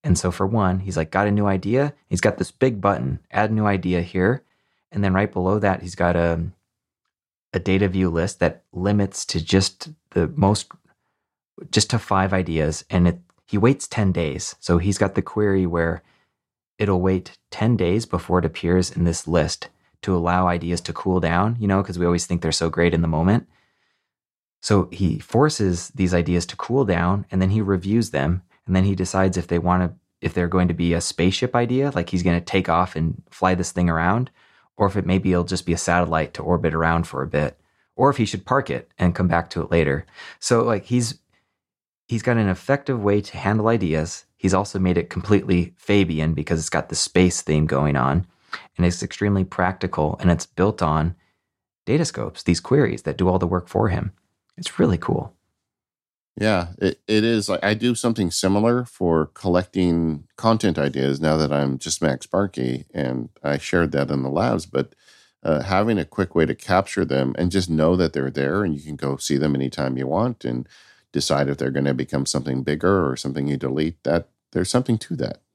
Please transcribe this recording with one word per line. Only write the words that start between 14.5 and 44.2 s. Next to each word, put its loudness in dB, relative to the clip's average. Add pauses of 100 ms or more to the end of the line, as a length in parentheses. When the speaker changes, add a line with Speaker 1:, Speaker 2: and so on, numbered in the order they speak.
Speaker 1:
So 2
he's 0
got 0
the 0
query 0
where -2 (760)
it'll 0
wait -2 (140)
ten 0
days 0
before 0
it -2
appears 0
in -2
this -2
list 0 (340)
to 0
allow 2
ideas -2
to -10
cool 0
down, 2
you 0
know, 4
'cause -6
we 0
always 2
think -2
they're 0
so 0
great 2
in 2
the 0
moment. 2 (1120)
So 2
he -2
forces 0
these 0
ideas 2
to -14
cool 0
down, 0
and 0
then 2
he 2
reviews 0
them, 0 (240)
and 0
then 4
he 2
decides 0
if -4
they 0
wanna, 0 (260)
if -6
they're 0
going 2
to 0
be 0
a 0
spaceship -2
idea, 0
like -4
he's 0
gonna 2
take 0
off 0
and -2
fly 0
this -4
thing 0
around, 0 (460)
or 2
if 0
it -2
maybe 0
it'll 2
just -6
be 0
a 0
satellite 0
to -10
orbit 0
around 0
for -6
a -4
bit, -2 (380)
or 4
if 2
he 2
should -6
park 0
it -6 (100)
and 2
come 0
back 0
to -4
it -6
later. 2 (320)
So, 2
like, 0
he's, -2 (880)
he's -4
got 2
an 2
effective -2
way 4
to -14
handle 0
ideas. 0 (120)